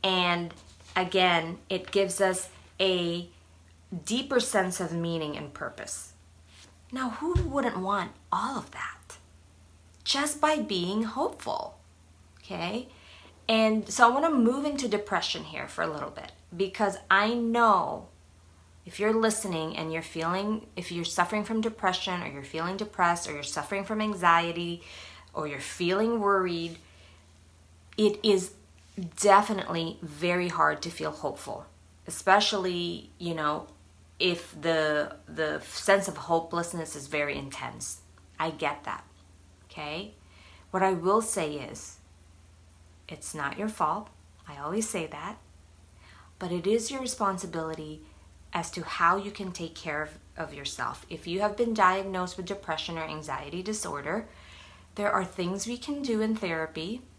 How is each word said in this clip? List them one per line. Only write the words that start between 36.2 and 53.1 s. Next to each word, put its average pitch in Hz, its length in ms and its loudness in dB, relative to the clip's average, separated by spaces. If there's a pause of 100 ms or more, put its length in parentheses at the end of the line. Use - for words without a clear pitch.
is 139 140 -12
very 143 280 -2
intense. 127 640 -10 (360)
I 160 120 0
get 147 340 -4
that, - 180 -8 (640)
okay? 160 500 -10 (560)
What 185 140 2
I 190 80 6
will 185 280 4
say 165 340 -2
is, - 420 -10 (1120)
it's - 260 -12
not 143 240 -4
your 214 100 -2
fault. 185 380 0 (420)
I 143 100 -14
always 180 300 -2
say 165 200 -4
that. 160 300 -10 (1000)
But 175 140 -4
it 175 120 -2
is 226 280 2
your 269 80 -4
responsibility 165 1000 -4 (500)
as 170 180 -4
to 170 140 -8
how 175 320 4
you 202 160 -6
can 190 180 -8
take 165 240 -10
care 151 280 -4
of, 151 80 -6 (260)
of 147 180 -8
yourself. 135 560 -6
If 165 160 -10
you 175 140 -2
have 208 160 0
been 233 180 2
diagnosed 190 640 2
with 185 100 -8
depression 170 500 -6
or 160 60 -4
anxiety 151 640 -8